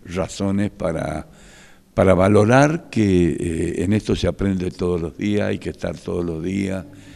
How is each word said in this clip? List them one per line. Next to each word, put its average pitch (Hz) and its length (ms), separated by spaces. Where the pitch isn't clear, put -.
razones 98 640
para, 80 580
para 92 200
valorar 107 760
que, 92 420
eh, 85 520
en 95 80
esto 107 240
se 92 120
aprende 92 440
todos 90 300
los 82 160
días, 101 320
hay 98 80
que 87 140
estar 87 260
todos 90 260
los 82 180
días 95 440